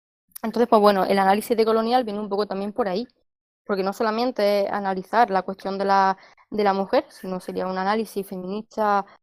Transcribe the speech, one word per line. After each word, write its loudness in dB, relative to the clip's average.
Entonces, 0
pues 6
bueno, 6
el 2
análisis 2
de 2
Colonial 2
viene -6
un -8
poco -2
también -6
por -2
ahí, -4
porque -2
no -2
solamente 0
es -6
analizar 0
la 0
cuestión -8
de -2
la, 2
de 0
la 4
mujer, 0
sino -10
sería -6
un -4
análisis -4
feminista -2